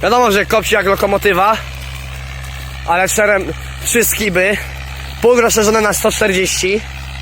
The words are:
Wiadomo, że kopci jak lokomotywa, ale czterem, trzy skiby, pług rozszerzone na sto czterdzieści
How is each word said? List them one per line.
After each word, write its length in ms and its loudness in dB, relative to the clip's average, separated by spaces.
Wiadomo, 280 4
że 140 2
kopci 300 0
jak 100 2
lokomotywa, 720 2
ale 220 2
czterem, 440 2
trzy 200 2
skiby, 520 0
pług 180 6
rozszerzone 420 4
na 120 2
sto 180 0
czterdzieści 720 0